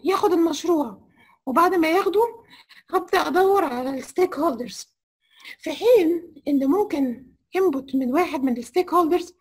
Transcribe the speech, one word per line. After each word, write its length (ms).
ياخد 300
المشروع، 680
وبعد 300
ما 160
ياخده 520
هبدأ 380
أدور 380
على 240
الستيك 460
هولدرز، 520
في 120
حين 640
إن 180
ممكن 600
input 400
من 180
واحد 300
من 140
الستيك 360
هولدرز 480